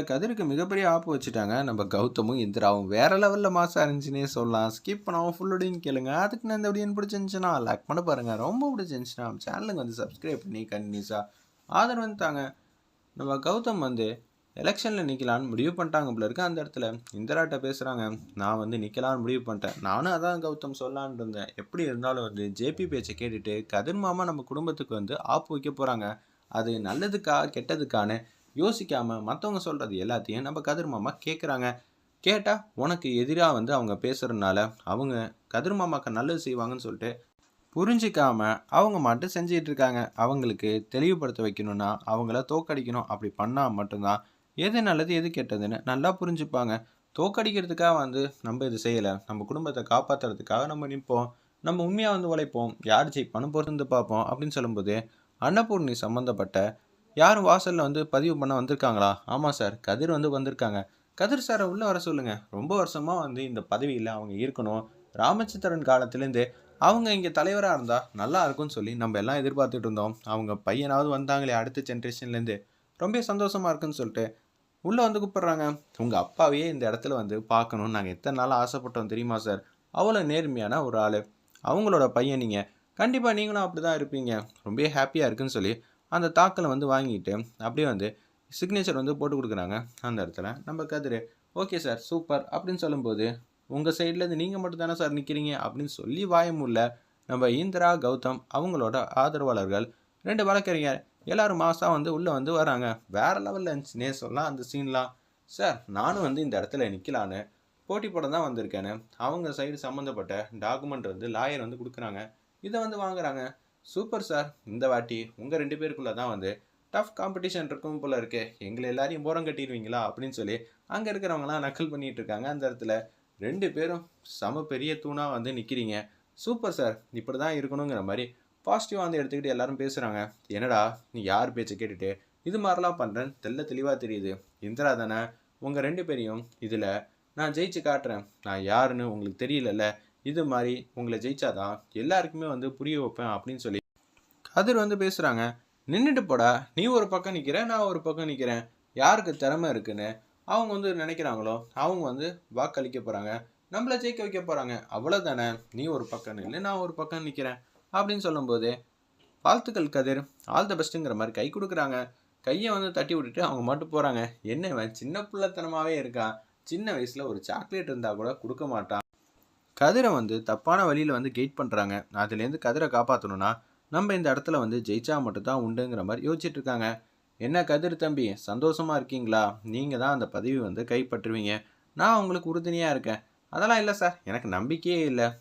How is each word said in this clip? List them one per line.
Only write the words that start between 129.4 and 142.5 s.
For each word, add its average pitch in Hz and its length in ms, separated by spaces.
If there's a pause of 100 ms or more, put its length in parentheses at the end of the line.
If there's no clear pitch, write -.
எல்லாரும் 131 240
பேசுறாங்க." 123 400 (280)
"என்னடா 110 340 (300)
நீ 117 100
யார் 107 320
பேச்சை 107 240
கேட்டுட்டு 98 340 (340)
இது 196 140
மாதிரிலாம் 180 400
பண்றேன்னு 123 420
தெள்ள 127 220
தெளிவா 135 320
தெரியுது. 104 380 (260)
இந்திரா 123 340
தானே? 113 280 (400)
உங்க 143 200
ரெண்டு 165 240
பேரையும் 120 380 (160)
இதுல 110 260 (520)
நான் 151 140
ஜெயிச்சு 175 300
காட்டுறேன். 127 420 (180)
நான் 98 200
யாருன்னு 120 500
உங்களுக்கு 101 300
தெரியலல்ல. 123 420 (420)
இது 156 200
மாதிரி 123 280 (200)
உங்களை 117 260
ஜெயிச்சாதான் 107 560 (160)
எல்லாருக்குமே 160 560
வந்து 131 240